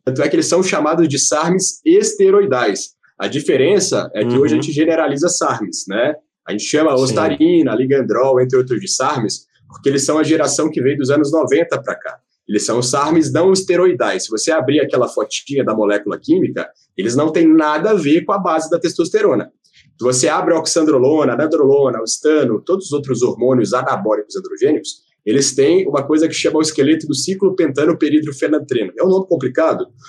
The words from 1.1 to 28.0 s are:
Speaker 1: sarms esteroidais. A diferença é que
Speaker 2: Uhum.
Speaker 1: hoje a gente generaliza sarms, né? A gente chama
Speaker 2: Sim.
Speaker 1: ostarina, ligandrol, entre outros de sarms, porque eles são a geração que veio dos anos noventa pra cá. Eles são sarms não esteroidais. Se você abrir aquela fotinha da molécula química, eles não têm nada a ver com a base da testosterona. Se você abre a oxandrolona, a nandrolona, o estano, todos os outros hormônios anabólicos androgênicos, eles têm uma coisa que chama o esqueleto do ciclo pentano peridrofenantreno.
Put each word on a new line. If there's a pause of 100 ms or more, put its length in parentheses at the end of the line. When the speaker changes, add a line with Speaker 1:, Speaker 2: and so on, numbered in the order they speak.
Speaker 1:
sarms
esteroidais. (200)
A
diferença
é
que
Speaker 2:
Uhum.
Speaker 1:
hoje
a
gente
generaliza
sarms,
né? (320)
A
gente
chama
Speaker 2:
Sim.
Speaker 1:
ostarina,
ligandrol,
entre
outros
de
sarms, (220)
porque
eles
são
a
geração
que
veio
dos
anos
noventa
pra
cá. (300)
Eles
são
sarms
não
esteroidais.
Se
você
abrir
aquela
fotinha
da
molécula
química, (300)
eles
não
têm
nada
a
ver
com
a
base
da
testosterona. (480)
Se
você
abre
a
oxandrolona,
a
nandrolona,
o
estano,
todos
os
outros
hormônios
anabólicos
androgênicos, (240)
eles
têm
uma
coisa
que
chama
o
esqueleto
do
ciclo
pentano
peridrofenantreno.